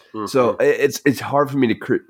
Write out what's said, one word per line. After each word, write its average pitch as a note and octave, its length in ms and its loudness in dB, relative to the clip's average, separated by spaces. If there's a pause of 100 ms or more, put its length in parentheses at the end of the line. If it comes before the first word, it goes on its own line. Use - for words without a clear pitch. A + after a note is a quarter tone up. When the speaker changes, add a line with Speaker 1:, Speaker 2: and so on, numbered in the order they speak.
(260)
Speaker 1:
So A#2 280 0
Speaker 2:
Mm-hmm. - 80 -4
Speaker 1:
i-, - 20 2
it's, C3 420 2
it's C#3 140 0
hard C3+ 280 0
for C3+ 80 -6
me C3 120 4
to G#2 80 2
cri-, - 340 -2